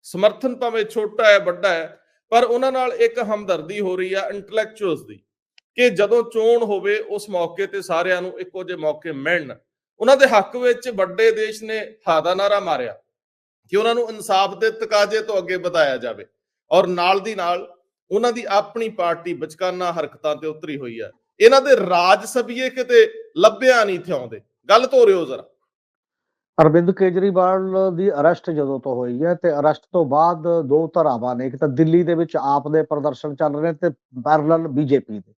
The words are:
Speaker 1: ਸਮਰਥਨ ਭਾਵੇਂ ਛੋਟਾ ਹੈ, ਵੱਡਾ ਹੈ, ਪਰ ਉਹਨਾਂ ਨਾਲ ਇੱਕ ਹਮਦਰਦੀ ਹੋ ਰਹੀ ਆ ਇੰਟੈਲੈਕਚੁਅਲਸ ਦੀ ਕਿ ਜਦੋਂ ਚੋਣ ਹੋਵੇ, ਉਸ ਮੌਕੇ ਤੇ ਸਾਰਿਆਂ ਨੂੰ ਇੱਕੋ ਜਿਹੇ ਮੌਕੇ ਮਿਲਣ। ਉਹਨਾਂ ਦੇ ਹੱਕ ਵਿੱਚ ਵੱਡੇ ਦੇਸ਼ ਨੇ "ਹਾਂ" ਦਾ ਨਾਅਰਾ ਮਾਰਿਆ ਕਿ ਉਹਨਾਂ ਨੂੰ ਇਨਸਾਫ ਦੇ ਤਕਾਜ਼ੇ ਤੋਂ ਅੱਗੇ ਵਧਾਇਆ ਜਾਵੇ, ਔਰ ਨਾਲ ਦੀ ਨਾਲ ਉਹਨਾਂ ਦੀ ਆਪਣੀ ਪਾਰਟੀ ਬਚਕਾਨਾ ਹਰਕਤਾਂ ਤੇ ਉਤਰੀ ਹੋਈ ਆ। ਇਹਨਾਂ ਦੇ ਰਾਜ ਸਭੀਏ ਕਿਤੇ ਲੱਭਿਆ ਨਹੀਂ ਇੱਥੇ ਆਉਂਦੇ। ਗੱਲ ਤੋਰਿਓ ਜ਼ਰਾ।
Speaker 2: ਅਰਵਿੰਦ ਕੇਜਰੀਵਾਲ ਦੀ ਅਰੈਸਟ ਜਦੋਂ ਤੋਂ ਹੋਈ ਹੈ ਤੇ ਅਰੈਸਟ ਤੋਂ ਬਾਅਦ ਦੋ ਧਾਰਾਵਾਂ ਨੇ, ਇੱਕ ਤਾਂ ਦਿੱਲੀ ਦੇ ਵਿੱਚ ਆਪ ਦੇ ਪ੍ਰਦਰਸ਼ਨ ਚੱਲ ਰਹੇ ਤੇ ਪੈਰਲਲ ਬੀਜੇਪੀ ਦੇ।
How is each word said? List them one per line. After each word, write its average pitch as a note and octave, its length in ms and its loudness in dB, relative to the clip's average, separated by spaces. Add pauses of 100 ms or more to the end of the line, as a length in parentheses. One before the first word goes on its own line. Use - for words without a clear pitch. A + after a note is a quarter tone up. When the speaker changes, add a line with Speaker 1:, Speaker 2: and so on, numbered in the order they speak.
Speaker 1:
ਸਮਰਥਨ B3 520 -2
ਭਾਵੇਂ A3+ 300 -4
ਛੋਟਾ G#3+ 400 -4
ਹੈ, G3+ 140 8
ਵੱਡਾ F3 300 -2
ਹੈ, E3 300 -4 (300)
ਪਰ A#3 140 4
ਉਹਨਾਂ B3+ 280 0
ਨਾਲ B3+ 220 -2
ਇੱਕ A#3 260 0
ਹਮਦਰਦੀ G3+ 600 -4
ਹੋ F#3 180 -4
ਰਹੀ F#3 160 -4
ਆ G3 80 -2 (120)
ਇੰਟੈਲੈਕਚੁਅਲਸ G3+ 680 -6
ਦੀ - 180 -20 (560)
ਕਿ B3 140 4
ਜਦੋਂ G#3 340 2
ਚੋਣ A#3 400 0
ਹੋਵੇ, G3+ 360 -2
ਉਸ G#3 300 -10
ਮੌਕੇ F3+ 380 -4
ਤੇ G3 140 -10
ਸਾਰਿਆਂ F3+ 400 -2
ਨੂੰ F3+ 180 -12
ਇੱਕੋ F#3 240 -12
ਜਿਹੇ F3+ 140 -10
ਮੌਕੇ D#3 340 -6
ਮਿਲਣ। D3 440 -4 (440)
ਉਹਨਾਂ B3+ 180 6
ਦੇ C4 100 8
ਹੱਕ G#3 280 2
ਵਿੱਚ B3 340 -2
ਵੱਡੇ F#3+ 420 0
ਦੇਸ਼ G#3+ 320 -6
ਨੇ A3 320 -10 (120)
"ਹਾਂ" D#3+ 140 2
ਦਾ F3 120 -2
ਨਾਅਰਾ G3+ 260 0
ਮਾਰਿਆ B2+ 360 -4 (760)
ਕਿ F#3 80 0
ਉਹਨਾਂ A#3 180 2
ਨੂੰ A#3 140 -2
ਇਨਸਾਫ G3 480 0
ਦੇ A3 140 0
ਤਕਾਜ਼ੇ G#3+ 500 0
ਤੋਂ G#3+ 160 -4
ਅੱਗੇ F#3 180 -4
ਵਧਾਇਆ E3 420 0
ਜਾਵੇ, A2+ 280 -10 (460)
ਔਰ F3 160 4
ਨਾਲ F3+ 320 0
ਦੀ G#3+ 160 -6
ਨਾਲ F3 400 -4 (360)
ਉਹਨਾਂ A3+ 220 0
ਦੀ A#3 160 -8
ਆਪਣੀ G#3 400 -2
ਪਾਰਟੀ F3 440 -4
ਬਚਕਾਨਾ F3+ 580 -4
ਹਰਕਤਾਂ D3+ 440 -6
ਤੇ D3+ 120 -10
ਉਤਰੀ D#3 300 -10
ਹੋਈ A#2+ 220 -12
ਆ। G2 120 -10 (280)
ਇਹਨਾਂ C4 220 8
ਦੇ C4+ 140 4 (140)
ਰਾਜ F3+ 360 2
ਸਭੀਏ A#3+ 440 -4
ਕਿਤੇ B3 420 4 (260)
ਲੱਭਿਆ A3 480 4
ਨਹੀਂ F#3 140 -4
ਇੱਥੇ F3 120 -10
ਆਉਂਦੇ। A#2+ 300 -8 (280)
ਗੱਲ B3 180 6
ਤੋਰਿਓ G#3+ 380 4
ਜ਼ਰਾ। B2+ 180 -10 (1160)
Speaker 2:
ਅਰਵਿੰਦ E3+ 300 6
ਕੇਜਰੀਵਾਲ F#3+ 1040 0
ਦੀ G3 160 0
ਅਰੈਸਟ D3+ 380 0
ਜਦੋਂ C#3 300 -2
ਤੋਂ C3 160 -6
ਹੋਈ B2 280 -4
ਹੈ F3 120 0
ਤੇ D#3 240 -2
ਅਰੈਸਟ D3 220 0 (100)
ਤੋਂ E3+ 140 2
ਬਾਅਦ E3 600 0
ਦੋ D3 280 0
ਧਾਰਾਵਾਂ B2+ 420 0
ਨੇ, B2+ 120 -6
ਇੱਕ B2 80 -8
ਤਾਂ D3 120 -2
ਦਿੱਲੀ D#3+ 360 2
ਦੇ E3+ 100 0
ਵਿੱਚ E3 280 -2
ਆਪ C#3 260 0
ਦੇ D3+ 160 0
ਪ੍ਰਦਰਸ਼ਨ D3 520 -6
ਚੱਲ D3 200 -2
ਰਹੇ D#3+ 180 -2
ਤੇ D3 160 -4 (340)
ਪੈਰਲਲ D#3 440 2
ਬੀਜੇਪੀ C3 520 -2
ਦੇ। - 200 -20